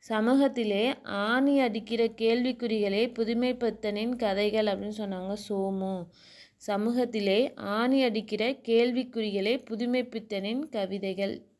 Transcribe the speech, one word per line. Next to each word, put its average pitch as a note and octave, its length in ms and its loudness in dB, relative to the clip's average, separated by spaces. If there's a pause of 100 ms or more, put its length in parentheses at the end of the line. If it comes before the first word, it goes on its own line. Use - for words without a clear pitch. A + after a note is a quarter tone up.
சமூகத்திலே A3+ 920 2
ஆணி A#3+ 560 2
அடிக்கிற A3+ 460 0
கேள்விக்குறிகளே A3+ 1080 0
புதுமை A#3+ 400 0
பித்தனின் A3 600 -2
கதைகள் G#3 500 2
அப்படின்னு G3+ 320 -2
சொன்னவங்க G3 380 -4 (140)
சோமு. F#3+ 580 -2 (600)
சமூகத்திலே A3 880 0
ஆணி A#3 480 2
அடிக்கிற G#3+ 460 0
கேள்விக்குறிகளே A#3 1160 0
புதுமை A#3+ 380 -2
பித்தனின் A3+ 680 -6
கவிதைகள் G3 720 -4 (180)